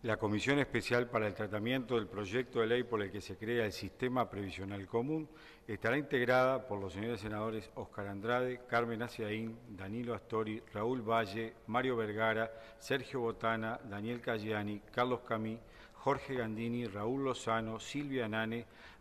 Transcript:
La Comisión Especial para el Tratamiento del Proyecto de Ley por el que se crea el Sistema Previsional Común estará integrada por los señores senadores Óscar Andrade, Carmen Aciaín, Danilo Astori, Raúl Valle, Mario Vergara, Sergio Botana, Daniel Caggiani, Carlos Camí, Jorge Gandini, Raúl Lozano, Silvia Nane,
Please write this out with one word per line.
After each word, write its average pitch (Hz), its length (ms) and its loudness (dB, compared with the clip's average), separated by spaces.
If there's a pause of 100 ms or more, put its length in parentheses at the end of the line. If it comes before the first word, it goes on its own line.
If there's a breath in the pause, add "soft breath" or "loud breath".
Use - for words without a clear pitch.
La 113 140 2
Comisión 107 420 4
Especial 123 480 2
para 110 200 2
el 98 60 0
Tratamiento 113 600 0
del 107 120 4
Proyecto 107 520 0
de 110 80 6
Ley 120 160 4
por 117 180 0
el 98 80 0
que 98 120 -6
se 95 160 -10
crea 117 260 2
el 104 80 0
Sistema 123 580 0
Previsional 98 560 -6
Común 147 440 0 (360 loud breath)
estará 113 320 2
integrada 127 720 4
por 101 100 -4
los 98 140 -4
señores 104 300 -4
senadores 107 540 -4
Óscar 101 320 -8
Andrade, 123 600 0
Carmen 117 340 2
Aciaín, 113 560 -4 (120)
Danilo 110 440 -4
Astori, 110 480 -2 (120)
Raúl 110 360 0
Valle, 113 440 2 (140)
Mario 127 280 2
Vergara, 110 560 2 (280 loud breath)
Sergio 131 420 -2
Botana, 113 640 0
Daniel 110 340 -6
Caggiani, 107 640 -2 (100)
Carlos 123 300 2
Camí, 110 360 -2 (360 loud breath)
Jorge 135 420 0
Gandini, 117 500 -2
Raúl 113 380 0
Lozano, 113 560 0
Silvia 139 480 -2
Nane, 110 380 -2 (360 loud breath)